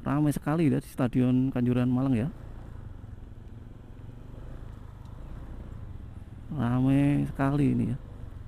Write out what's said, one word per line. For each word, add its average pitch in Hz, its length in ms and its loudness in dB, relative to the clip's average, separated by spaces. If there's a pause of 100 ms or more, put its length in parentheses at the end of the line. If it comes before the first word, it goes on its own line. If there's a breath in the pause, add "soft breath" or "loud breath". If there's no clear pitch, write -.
ramai 147 320 4
sekali, 156 320 4
ya, 127 80 6
di - 160 -2
Stadion 127 560 4
Kanjuruhan 123 400 4
Malang, 127 240 4
ya. 120 160 2 (4000)
Ramai 139 720 4
sekali 139 480 2
ini, 120 240 2
ya, - 20 -8 (500)